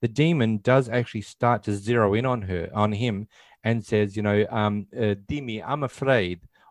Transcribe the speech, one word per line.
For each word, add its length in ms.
the 60
demon 520
does 280
actually 340
start 420
to 100
zero 400
in 100
on 200
her, 280
on 200
him, 360
and 200
says, 320
you 60
know, 300
um, 340
uh, 200
"Dimi, 380
I'm 180
afraid," 580